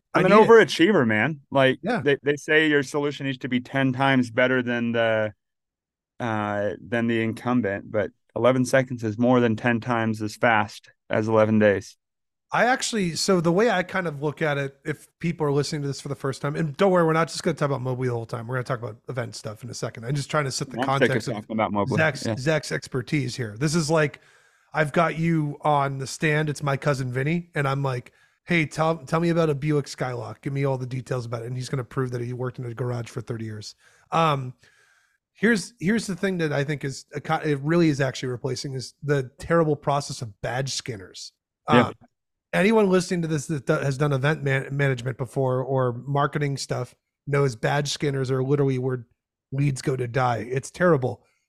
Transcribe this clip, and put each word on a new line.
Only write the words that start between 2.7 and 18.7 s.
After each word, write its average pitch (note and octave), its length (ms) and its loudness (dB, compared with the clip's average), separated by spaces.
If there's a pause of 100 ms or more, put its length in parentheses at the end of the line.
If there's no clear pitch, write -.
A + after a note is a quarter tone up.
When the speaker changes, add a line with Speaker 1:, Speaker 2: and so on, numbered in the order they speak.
Speaker 1:
solution C#3+ 420 -4
needs C3 140 -4
to C3+ 100 -8
be B2 120 0
ten C3+ 320 0
times C3 360 2
better B2+ 320 2
than A#2+ 300 -2
the, A2 420 2 (840)
uh, G#2 520 -2 (140)
than A#2 220 -2
the A#2 160 0
incumbent, A2+ 680 -2
but G#2 200 -2 (240)
eleven B2 300 2
seconds C3 380 0
is G#2+ 140 -4
more B2 220 4
than A2+ 160 2
ten A#2 240 0
times A2+ 420 -2
as G#2+ 140 -6
fast A2 560 2 (180)
as G#2+ 180 0
eleven A2 300 4
days. G2+ 400 2 (560)
Speaker 2:
I F3+ 120 2
actually, A3 500 0
so F#3 240 2
the E3+ 120 2
way A3 180 2
I F3+ 120 0
kind F3+ 260 -6
of C#3 140 -8
look D3+ 200 -4
at D3 160 0
it, C#3 260 -6
if D3+ 240 -8 (120)
people E3 280 -2
are C#3 60 2
listening D3 300 -2
to C#3 40 -4
this C#3 140 -8
for C#3+ 80 -10
the C3+ 60 -6
first - 260 -6
time, D3 160 -4
and D#3 180 -4
don't G3 160 4
worry, F3 140 4
we're D#3+ 80 2
not E3 160 2
just - 140 -10
gonna D#3+ 120 0
talk D3 120 -2
about C3 140 -2
Mobley B2+ 280 -4
the A#2+ 40 -2
whole A#2 120 -6
time. A#2 200 -10
We're B2+ 100 -6
gonna B2 100 -4
talk B2 140 -4